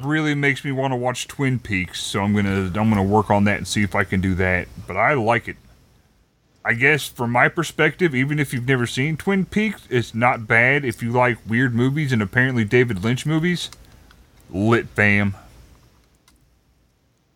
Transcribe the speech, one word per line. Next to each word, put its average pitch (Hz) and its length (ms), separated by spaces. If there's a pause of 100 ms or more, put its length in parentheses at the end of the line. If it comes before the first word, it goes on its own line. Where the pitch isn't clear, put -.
really 151 320
makes 139 300
me 143 60
wanna 131 260
watch 123 300
Twin 131 320
Peaks, 92 420
so - 200
I'm 104 140
gonna, 98 300
I'm 107 240
gonna 101 140
work 101 260
on 101 140
that 101 140
and 90 100
see 107 160
if 98 120
I 101 80
can 95 180
do 95 140
that. 92 320 (200)
But 90 100
I 123 160
like 117 340
it. 87 100 (1040)
I 110 100
guess 139 340
from 120 240
my 127 160
perspective, 156 680
even 143 260
if 139 140
you've 120 140
never 127 180
seen 147 300
Twin 196 300
Peaks, 214 440
it's 120 240
not 117 340
bad 127 360
if 120 180
you 120 100
like 123 260 (100)
weird 120 260
movies 135 380
and 113 100
apparently 123 440
David 117 400
Lynch 127 200
movies. 160 460 (760)
Lit, 107 400
fam. 104 440 (2000)